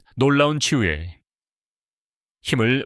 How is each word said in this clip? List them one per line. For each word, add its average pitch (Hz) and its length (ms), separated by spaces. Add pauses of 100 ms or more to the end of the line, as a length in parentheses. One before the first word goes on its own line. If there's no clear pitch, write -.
(160)
놀라운 143 440
치유의 87 640 (1200)
힘을 123 440